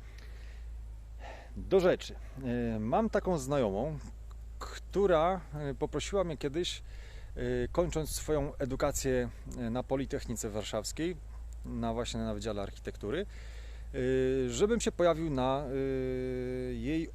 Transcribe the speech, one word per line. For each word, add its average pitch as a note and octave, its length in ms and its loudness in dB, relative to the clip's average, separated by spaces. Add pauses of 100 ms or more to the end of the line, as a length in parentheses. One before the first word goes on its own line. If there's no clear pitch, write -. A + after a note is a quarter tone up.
(1600)
do G#2+ 240 6
rzeczy. D#3 340 4 (300)
E, A#2+ 340 2
mam E3 320 2
taką F#3 280 2
znajomą, C3 600 2 (600)
która, F3+ 840 4 (140)
e, D3 200 -2
poprosiła D#3 500 0
mnie E3 120 -2
kiedyś, D3 460 -2 (540)
e, B2 320 0
kończąc D#3+ 420 2
swoją D3 460 0
edukację, C3 720 2 (300)
e, A#2+ 120 -2
na B2 120 0
Politechnice B2 680 -2
Warszawskiej, A2 680 -2 (480)
na A#2 300 -2
właśnie A#2 260 -2
na A2+ 140 -2
Wydziale G#2 280 -2
Architektury, G#2 640 -4
e, - 20 -10 (1200)
żebym G3+ 320 4
się - 120 2
pojawił E3 380 4
na, C3+ 340 2
e, B2+ 80 -4 (1000)
jej D3 400 0